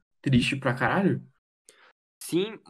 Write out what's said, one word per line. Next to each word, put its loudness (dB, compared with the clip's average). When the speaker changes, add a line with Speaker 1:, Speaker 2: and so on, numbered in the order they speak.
Speaker 1:
Triste 2
pra -2
caralho. 0
Speaker 2:
Sim, -4